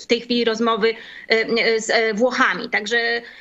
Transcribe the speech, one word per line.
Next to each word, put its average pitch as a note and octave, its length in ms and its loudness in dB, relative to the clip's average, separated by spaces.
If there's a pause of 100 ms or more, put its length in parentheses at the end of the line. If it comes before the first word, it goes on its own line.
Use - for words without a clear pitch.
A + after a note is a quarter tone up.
w - 40 -18
tej A#3 140 0
chwili A#3+ 240 0
rozmowy, A3+ 440 2 (420)
e, A3+ 40 4
e, A3+ 460 0
z, G#3 100 -6
e, A3+ 240 2
Włochami. A#3 540 0
Także, G#3 300 -2 (420)